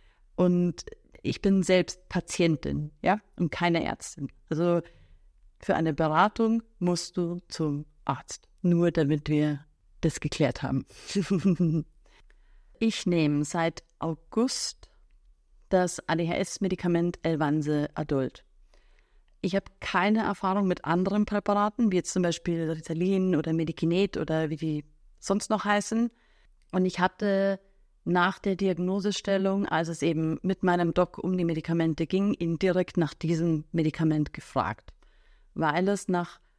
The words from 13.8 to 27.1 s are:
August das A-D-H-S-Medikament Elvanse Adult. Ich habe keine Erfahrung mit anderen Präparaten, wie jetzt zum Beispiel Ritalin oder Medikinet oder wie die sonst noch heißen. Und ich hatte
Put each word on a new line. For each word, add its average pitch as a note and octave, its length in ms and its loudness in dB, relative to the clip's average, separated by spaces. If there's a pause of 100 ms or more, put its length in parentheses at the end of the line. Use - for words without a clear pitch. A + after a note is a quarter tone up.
August - 920 -4 (800)
das F3+ 400 0
A-D-H-S-Medikament F3 1120 -2
Elvanse D3+ 680 0
Adult. C#3 500 -4 (960)
Ich F#3 160 -2
habe G3 100 -2 (140)
keine G#3 440 2
Erfahrung G3 440 0
mit - 160 -2
anderen F#3+ 420 0
Präparaten, G#3 680 0
wie F3+ 60 0
jetzt - 140 -2
zum F3+ 120 0
Beispiel E3 460 -2
Ritalin F3+ 640 0
oder D#3+ 180 0
Medikinet E3 640 0
oder D#3+ 320 -2
wie D#3 80 -6
die D3+ 280 -4 (340)
sonst - 300 -2
noch G#3+ 160 0
heißen. A3 460 0 (600)
Und F#3 140 2
ich F3+ 140 -2
hatte G3 600 0 (440)